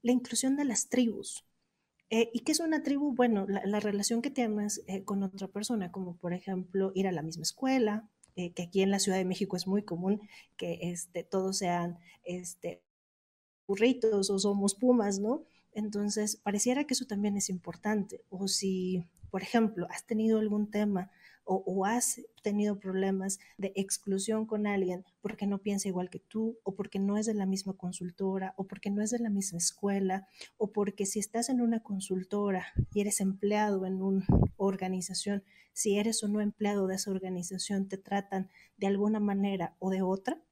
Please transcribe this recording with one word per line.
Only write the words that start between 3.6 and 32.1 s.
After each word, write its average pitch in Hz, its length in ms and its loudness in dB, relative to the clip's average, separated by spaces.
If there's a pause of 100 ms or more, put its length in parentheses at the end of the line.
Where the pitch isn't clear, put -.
la 208 140 0
relación 208 420 0
que 285 80 -4
tienes, 214 560 -2
eh, 196 180 -6
con 196 200 -2
otra 196 240 -6
persona, 202 440 -4
como 180 260 -8
por 175 160 -4
ejemplo 190 600 -2
ir 190 140 2
a 185 40 0
la 156 120 -2
misma 160 180 -8
escuela, 220 640 0 (280)
eh, 175 180 -6
que 180 100 -6
aquí 190 180 0
en 196 100 4
la 196 80 2
Ciudad 190 180 2
de 185 80 2
México 185 300 -2
es 180 100 -4
muy 202 180 0
común 190 380 0 (360)
que, 170 200 -4 (140)
este, 170 320 -8
todos 190 340 -2
sean, 175 400 0 (260)
este, 180 600 -10 (840)
burritos 208 600 4
o 196 80 2
somos 202 380 2
pumas, 220 440 4
¿no? 226 240 0 (280)
Entonces, 208 640 -2
pareciera 240 480 0
que 294 100 -2
eso 247 120 -2
también 202 320 0
es 196 120 -2
importante. 196 800 -2
O 196 180 -4
si, 185 600 0 (240)
por 190 100 -4
ejemplo, 220 480 2
has - 160 -12
tenido 220 340 2
algún 208 300 0
tema 208 400 0 (360)
o, 190 200 0
o 190 200 0
has 233 360 0 (200)
tenido 208 380 0
problemas 190 600 -2 (180)
de 190 180 -4
exclusión 196 680 -2
con 208 220 -2
alguien 185 380 0 (160)
porque 202 260 -4
no 202 120 0
piensa 202 280 -2
igual 180 220 -2
que - 100 -12
tú, 220 440 -4
o 196 120 -4
porque 202 240 -4
no 202 180 2
es 214 80 0
de 220 80 0
la 202 120 0
misma 190 280 -2
consultora, 190 840 -4
o 190 100 -6
porque 196 220 -8
no 202 120 0
es 220 100 0
de 240 80 0
la 233 100 -2
misma 196 280 -2
escuela, 190 680 0 (300)
o 208 140 -2
porque 202 340 0
si 208 140 -2
estás 233 300 -2
en 254 120 2
una 226 200 2
consultora 190 840 -2 (260)